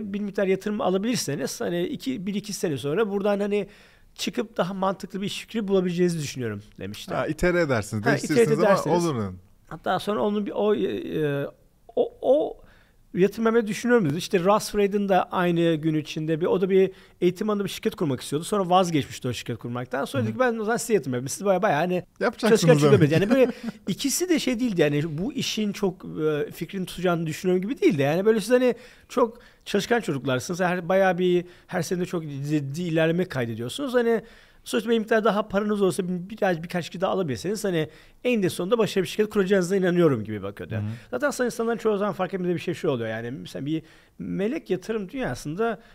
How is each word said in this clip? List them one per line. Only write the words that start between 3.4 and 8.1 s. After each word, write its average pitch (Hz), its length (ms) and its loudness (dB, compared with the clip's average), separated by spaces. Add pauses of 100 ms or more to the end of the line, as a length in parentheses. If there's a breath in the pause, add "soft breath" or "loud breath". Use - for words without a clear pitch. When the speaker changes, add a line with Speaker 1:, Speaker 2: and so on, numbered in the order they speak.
Speaker 1:
çıkıp - 420 -6
daha 185 160 -2
mantıklı 190 480 -4
bir 208 40 -4
iş - 140 -6
fikri 214 280 -6
bulabileceğinizi 180 520 2
düşünüyorum 117 440 -6 (160)
demişti. 98 340 -10
Speaker 2:
Ha, - 140 -2
itere 175 340 2
edersiniz, 113 440 0
Speaker 1:
Ha, 233 40 4
Speaker 2:
değiştirirsiniz 226 420 4